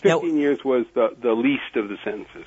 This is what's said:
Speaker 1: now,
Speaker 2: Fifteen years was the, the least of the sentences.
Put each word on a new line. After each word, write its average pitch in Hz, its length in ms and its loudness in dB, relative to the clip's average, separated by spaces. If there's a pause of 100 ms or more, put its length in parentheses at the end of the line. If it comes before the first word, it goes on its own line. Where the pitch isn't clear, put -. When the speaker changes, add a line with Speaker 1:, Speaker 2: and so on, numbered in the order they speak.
Speaker 1:
now, 170 160 4
Speaker 2:
Fifteen 165 160 -2
years 143 260 0
was 127 300 2
the, 113 160 2 (120)
the 123 120 2
least 135 420 -2
of 107 140 -2
the 101 120 -8
sentences. 104 460 -10